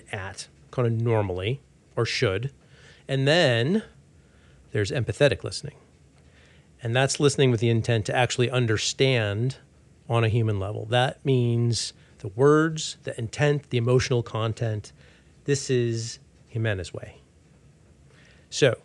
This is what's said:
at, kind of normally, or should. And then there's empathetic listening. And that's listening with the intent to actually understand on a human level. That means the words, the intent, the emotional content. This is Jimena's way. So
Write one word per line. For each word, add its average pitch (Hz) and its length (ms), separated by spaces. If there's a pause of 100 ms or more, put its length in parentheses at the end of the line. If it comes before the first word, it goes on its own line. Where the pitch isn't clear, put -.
(120)
at, 95 360 (240)
kind 123 160
of 113 60
normally, 110 640 (360)
or 117 100
should. 110 460 (560)
And 135 200
then 151 560 (880)
there's 101 180
empathetic 113 540
listening. - 320 (1080)
And 113 80
that's 135 240
listening 139 320
with 117 120
the 117 80
intent 113 380
to - 60
actually 123 380
understand 120 1040 (540)
on 117 160
a - 20
human 110 320
level. 107 300
That 123 360
means 120 680 (260)
the 110 80
words, 151 760
the 123 140
intent, 147 520
the 123 80
emotional 123 440
content. 110 680 (540)
This 139 240
is 117 500 (340)
Jimena's 107 400
way. - 280 (1300)
So 131 360